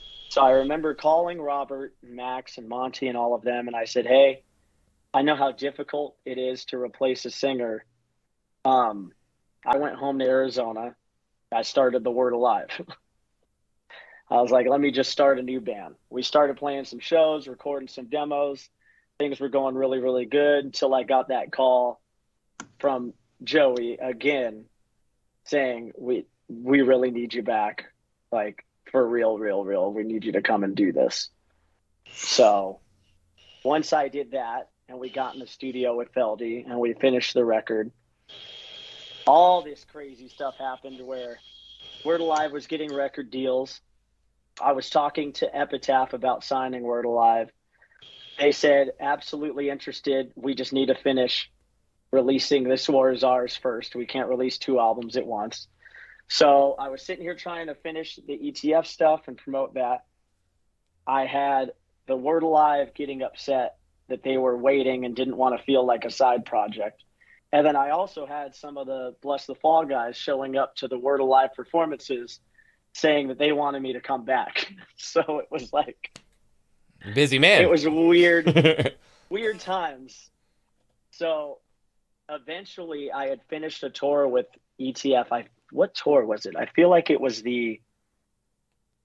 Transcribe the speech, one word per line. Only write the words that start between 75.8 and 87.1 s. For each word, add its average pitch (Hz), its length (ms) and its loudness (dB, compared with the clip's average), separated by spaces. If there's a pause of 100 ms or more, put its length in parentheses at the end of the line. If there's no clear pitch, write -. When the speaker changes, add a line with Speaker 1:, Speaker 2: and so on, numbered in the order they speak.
Speaker 2:
Busy 135 260 4
man. 180 220 8
Speaker 1:
It 180 80 6
was 156 180 4
weird, 165 1080 4 (180)
Speaker 2:
<laughs> - 160 -20
Speaker 1:
weird 214 300 -4
times. 156 720 -8 (800)
So 151 480 -4 (680)
eventually 151 840 -12
I 135 160 -6
had 135 120 -4 (100)
finished 156 340 -8
a 135 60 -6
tour 143 380 2
with 123 200 2 (300)
E 131 160 -6
T 135 220 2
F. 123 160 0
I, 120 140 -4 (260)
what 151 220 0
tour 139 320 4
was 107 220 -4
it? - 80 -10
I 117 100 -4
feel 170 240 6
like 170 200 6
it 151 120 2